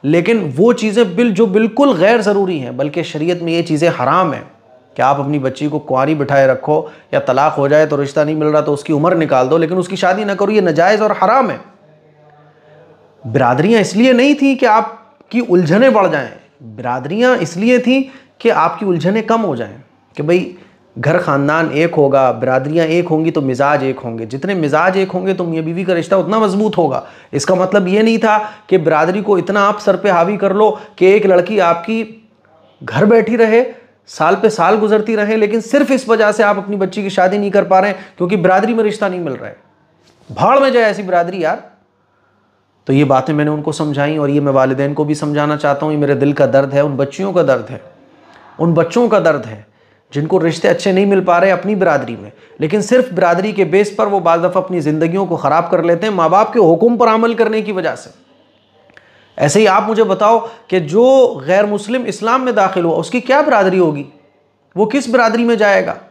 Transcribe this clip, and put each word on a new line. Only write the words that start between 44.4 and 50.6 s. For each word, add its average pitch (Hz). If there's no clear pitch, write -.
मैं 143
वालिदैन 135
को 147
भी 151
समझाना 147
चाहता 143
हूँ, 156
ये 147
मेरे 143
दिल 143
का 139
दर्द 135
है, 143
उन 143
बच्चियों 180
का 175
दर्द 127
है, 113
उन 165
बच्चों 170
का 196
दर्द 147
है 107
जिनको 156
रिश्ते 165